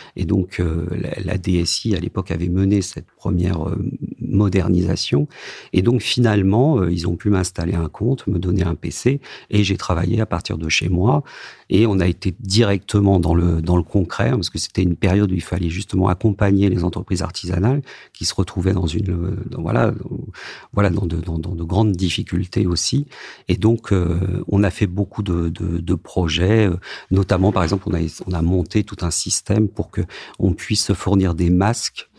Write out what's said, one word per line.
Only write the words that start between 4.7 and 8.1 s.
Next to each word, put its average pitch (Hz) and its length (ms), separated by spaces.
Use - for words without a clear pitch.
Et 92 100
donc, 117 200
finalement, 113 800
euh, 90 120
ils 87 160
ont 90 80
pu 104 140
m'installer 90 460
un 82 120
compte, 123 400